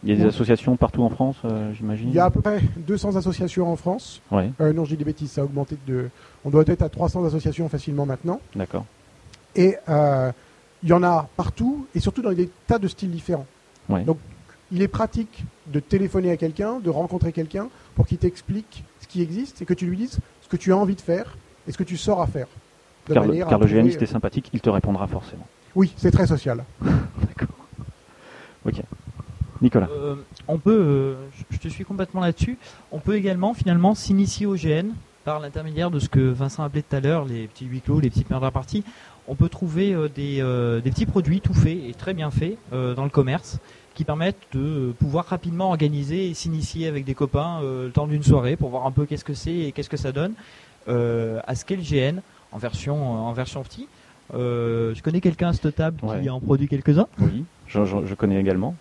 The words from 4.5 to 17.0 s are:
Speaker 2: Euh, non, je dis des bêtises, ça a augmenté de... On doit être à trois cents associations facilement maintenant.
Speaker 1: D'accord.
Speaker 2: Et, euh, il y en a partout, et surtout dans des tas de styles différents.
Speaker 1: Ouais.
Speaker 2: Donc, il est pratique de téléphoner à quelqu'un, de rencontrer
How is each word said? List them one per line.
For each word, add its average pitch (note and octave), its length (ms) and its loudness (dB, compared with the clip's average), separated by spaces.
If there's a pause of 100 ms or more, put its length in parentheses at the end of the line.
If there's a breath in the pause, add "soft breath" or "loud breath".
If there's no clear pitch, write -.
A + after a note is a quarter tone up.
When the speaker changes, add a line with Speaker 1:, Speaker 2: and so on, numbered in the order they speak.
Speaker 2:
Euh, D#3 120 4
non, D#3+ 120 0
je C#3 60 -6
dis D#3+ 80 -2
des D3 60 -2
bêtises, D3+ 280 -6
ça - 80 -4
a C#3 40 0
augmenté C#3 320 -4 (100)
de... B2+ 240 -4 (340 loud breath)
On C#3+ 60 -2
doit D3+ 160 8
être F3 160 2
à D#3+ 80 2
trois - 180 0
cents F3+ 160 0
associations D#3 440 -2
facilement C#3+ 380 -2
maintenant. E3 340 -4 (140)
Speaker 1:
D'accord. G2 300 -4 (720)
Speaker 2:
Et, F#3 200 6 (120)
euh, C#3+ 420 2 (520 soft breath)
il E3 80 2
y - 20 8
en F3 100 6
a E3+ 340 4
partout, C4 580 -2
et F3 60 0
surtout G3+ 220 -2
dans A3 100 2
des F3 180 0 (180)
tas A#3 100 4
de G3 80 -2
styles F#3 240 -6
différents. E3 360 -4 (420)
Speaker 1:
Ouais. F#2 160 2
Speaker 2:
Donc, D#3 140 0 (520)
il F#3 120 0
est G3+ 60 2
pratique A3 540 -4 (260)
de D3 120 -2
téléphoner F#3+ 500 0
à E3+ 60 2
quelqu'un, G3+ 420 -2
de F#3 120 -2
rencontrer E3+ 420 0